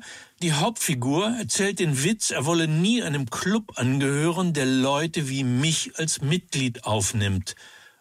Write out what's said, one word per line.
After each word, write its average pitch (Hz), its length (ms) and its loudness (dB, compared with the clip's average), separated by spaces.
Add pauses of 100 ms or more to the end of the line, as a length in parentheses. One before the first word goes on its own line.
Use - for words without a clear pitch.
(440)
die 165 100 2
Hauptfigur, 165 840 0
erzählt 202 400 0
den 143 240 0
Witz, 214 260 0
er 131 160 -2
wolle 165 220 2
nie 185 340 2
einem 143 300 -2
Club - 480 -2
angehören, 143 720 2
der 139 140 0
Leute 143 600 0
wie 135 160 -2
mich 135 540 0
als 156 240 -2
Mitglied 139 600 -2
aufnimmt. 101 720 -2 (460)